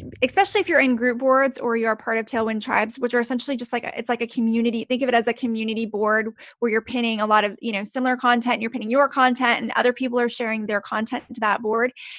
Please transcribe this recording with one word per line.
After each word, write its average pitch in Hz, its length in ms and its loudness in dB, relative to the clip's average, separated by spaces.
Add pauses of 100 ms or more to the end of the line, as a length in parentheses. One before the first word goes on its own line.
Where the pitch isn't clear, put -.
(220)
especially 381 400 2
if 349 80 -2
you're 302 100 4
in 262 160 4
group 233 240 0
boards 262 380 4
or 233 180 -2
you're 226 160 2
a 214 60 0
part 226 200 -2
of 226 60 -2
Tailwind 220 400 -2
Tribes, 220 340 0
which 247 160 -2
are 247 60 4
essentially 247 380 -2
just 240 160 -6
like 240 100 -4
a, - 160 -8
it's 233 80 -8
like 233 140 -2
a 233 60 -4
community. 233 580 0
Think 254 160 -2
of 262 80 0
it 240 60 2
as 226 120 4
a 240 60 0
community 220 520 -4
board 214 480 0 (260)
where 240 120 0
you're 220 100 2
pinning 226 380 -2
a 214 80 0
lot 214 160 6
of, 202 160 -2
you 226 140 -6
know, 202 100 -4
similar 254 320 -2
content, 240 460 2
you're 220 100 -4
pinning 220 180 -6
your 277 200 4
content 254 540 2
and 226 120 -6
other 240 160 4
people 247 260 -2
are 240 120 2
sharing 220 360 -4
their 208 140 -2
content 220 540 -4
to 226 80 -8
that 214 200 0
board. 226 300 0 (280)